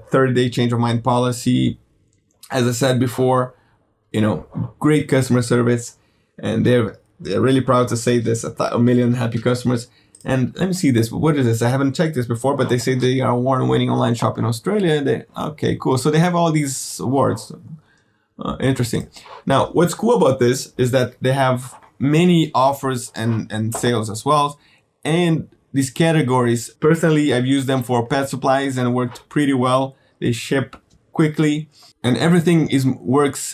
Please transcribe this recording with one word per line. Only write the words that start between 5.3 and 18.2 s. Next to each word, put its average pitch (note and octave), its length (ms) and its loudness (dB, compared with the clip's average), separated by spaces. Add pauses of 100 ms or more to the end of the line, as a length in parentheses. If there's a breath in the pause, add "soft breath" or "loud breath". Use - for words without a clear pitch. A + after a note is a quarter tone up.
service, A#2+ 540 0 (420)
and G#2+ 260 -2
they're, A#2+ 340 2 (200)
they're G2 220 -2
really C3 220 2
proud B2 260 2
to A#2+ 80 -2
say A#2+ 220 0
this, A#2 260 -2
a - 100 -8
th-, - 180 -4
a - 60 0
million B2 360 4
happy A#2 240 -2
customers. B2 500 -2 (360 soft breath)
And C3 320 -2
let F#3 120 -2
me F#3 40 -4
see D3+ 180 0
this. A2+ 220 2
What D3+ 240 0
is C3+ 80 2
this? A2+ 160 0
I A#2+ 80 0
haven't C3+ 260 0
checked D#3+ 200 0
this B2 120 -2
before, B2+ 300 -2
but B2 120 0
they B2+ 100 2
say C3 160 -2
they B2+ 260 0
are A#2+ 120 0
award-winning B2+ 580 0
online B2 240 0
shop A#2 240 -2
in A#2 60 -2
Australia. D#3 580 0
They, B2+ 220 -2 (120)
okay, - 400 -4
cool. C3+ 220 0
So D3+ 120 0
they D3+ 80 2
have F3 160 2
all E3+ 160 2
these D3 480 -4
awards. A#2+ 540 -2 (840 soft breath)